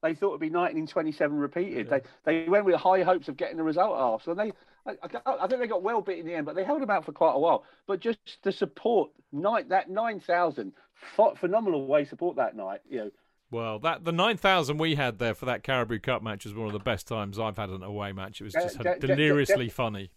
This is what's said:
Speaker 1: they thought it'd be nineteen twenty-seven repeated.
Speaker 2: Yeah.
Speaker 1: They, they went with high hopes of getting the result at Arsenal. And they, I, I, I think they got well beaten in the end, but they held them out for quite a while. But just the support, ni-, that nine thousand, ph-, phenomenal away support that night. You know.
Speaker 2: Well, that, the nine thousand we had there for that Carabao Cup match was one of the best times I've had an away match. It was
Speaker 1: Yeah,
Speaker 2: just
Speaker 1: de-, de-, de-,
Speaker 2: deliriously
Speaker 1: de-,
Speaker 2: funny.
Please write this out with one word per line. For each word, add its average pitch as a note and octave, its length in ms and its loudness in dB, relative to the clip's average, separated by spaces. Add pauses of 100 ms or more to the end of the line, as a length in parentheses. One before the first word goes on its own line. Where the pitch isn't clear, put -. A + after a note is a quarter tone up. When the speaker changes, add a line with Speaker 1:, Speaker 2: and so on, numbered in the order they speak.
Speaker 1:
they D#3+ 120 0
thought G3 160 0
it'd D#3 100 -6
be D#3 100 -2
nineteen D#3+ 360 0
twenty-seven D3+ 520 0
repeated. C#3+ 500 -2
Speaker 2:
Yeah. C#3 120 2 (240)
Speaker 1:
They, E3 180 2
they E3 80 -4
went G3+ 160 6
with F3+ 80 6
high F#3 280 4
hopes F3 260 2
of C3+ 100 -8
getting E3+ 180 -4
the D#3+ 60 -4
result E3 340 2
at B2+ 60 0
Arsenal. B2+ 360 0
And G#3+ 120 -2
they, - 420 -14
I, - 20 -8 (300)
I, A#3+ 200 0
I - 20 -2
think B3 140 0
they B3 60 -2
got G3+ 160 -2
well G#3+ 200 0
beaten F3 180 -6
in E3 60 -10
the E3+ 80 -6
end, F3+ 100 -2
but D3+ 100 -8
they F#3 100 0
held C#4+ 180 0
them A3 80 -2
out F#3 160 0
for D3+ 60 -10
quite D#3+ 200 4
a B2 60 2
while. D#3+ 260 4 (220)
But G3 140 -2
just A#3 180 -2 (240)
the G3 100 0
support, G3+ 580 0 (220)
ni-, G3+ 360 0
that F#3 200 2
nine G#3 320 -2
thousand, E3 540 0 (420)
ph-, G3+ 220 6
phenomenal F#3 420 2
away C#3 240 2
support D3+ 320 -4
that B2 180 0
night. G2 260 -8 (100)
You B2+ 80 -6
know. G#2+ 120 -6 (400)
Speaker 2:
Well, A2+ 280 -6
that, D#3+ 260 -2
the E3 80 -2
nine F#3+ 240 2
thousand E3 400 2
we D#3+ 200 0
had B2 220 -2
there A#2 140 0
for B2+ 140 -6
that B2 160 -2
Carabao A#2 400 -2
Cup B2 200 -2
match G#2+ 220 -8
was G#2+ 100 -12
one A2 120 -6
of G#2 80 -6
the G#2 40 -4
best G#2 300 -4
times G#2 300 -6
I've A2 180 -4
had G#2 140 -6
an F#2 120 -10
away G2+ 300 -8
match. F#2+ 300 -12
It - 20 -14
was G2+ 100 -12
Speaker 1:
Yeah, F3+ 100 0
Speaker 2:
just - 120 -8
Speaker 1:
de-, - 80 -8
de-, - 140 0
de-, C3+ 80 -4
Speaker 2:
deliriously C#3+ 600 4
Speaker 1:
de-, G#2 40 -10
Speaker 2:
funny. G#2 440 -6